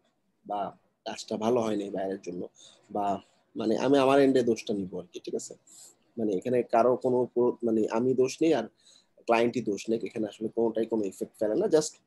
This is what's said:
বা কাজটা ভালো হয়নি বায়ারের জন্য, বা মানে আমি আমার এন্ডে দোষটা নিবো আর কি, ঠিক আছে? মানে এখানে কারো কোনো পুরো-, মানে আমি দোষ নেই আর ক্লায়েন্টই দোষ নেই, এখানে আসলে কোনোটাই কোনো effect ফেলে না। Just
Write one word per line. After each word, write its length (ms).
বা 300
কাজটা 320
ভালো 240
হয়নি 300
বায়ারের 320
জন্য, 260
বা 320
মানে 200
আমি 220
আমার 220
এন্ডে 220
দোষটা 320
নিবো 260
আর 120
কি, 80
ঠিক 140
আছে? 200
মানে 140
এখানে 300
কারো 340
কোনো 380
পুরো-, 280
মানে 280
আমি 240
দোষ 280
নেই 120
আর 100
ক্লায়েন্টই 380
দোষ 280
নেই, 120
এখানে 240
আসলে 220
কোনোটাই 380
কোনো 180
effect 340
ফেলে 160
না। 120
Just 280